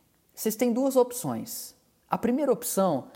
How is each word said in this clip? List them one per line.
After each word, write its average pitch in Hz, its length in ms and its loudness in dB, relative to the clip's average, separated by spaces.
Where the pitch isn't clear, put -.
vocês 220 220 -4
têm 247 160 2
duas 269 240 0
opções. - 800 0
A 196 60 2
primeira 254 340 0
opção 185 640 0